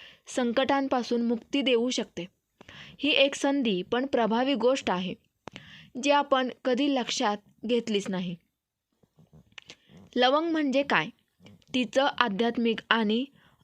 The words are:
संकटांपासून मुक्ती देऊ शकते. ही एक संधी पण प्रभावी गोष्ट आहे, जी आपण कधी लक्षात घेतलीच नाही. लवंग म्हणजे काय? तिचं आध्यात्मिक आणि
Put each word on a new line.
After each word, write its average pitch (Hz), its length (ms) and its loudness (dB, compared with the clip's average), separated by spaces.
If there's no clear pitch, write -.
संकटांपासून 262 960 0
मुक्ती 240 400 -2
देऊ 247 280 2
शकते. 208 360 -6
ही 277 100 -2
एक 277 260 4
संधी 254 460 0
पण 247 240 -2
प्रभावी 240 480 2
गोष्ट 247 360 0
आहे, 180 240 -2
जी 285 80 4
आपण 277 380 2
कधी 269 300 2
लक्षात 220 420 -2
घेतलीच 226 440 -2
नाही. 180 260 -6
लवंग 277 360 2
म्हणजे 285 320 0
काय? 196 260 0
तिचं 254 340 0
आध्यात्मिक 233 640 0
आणि 226 360 2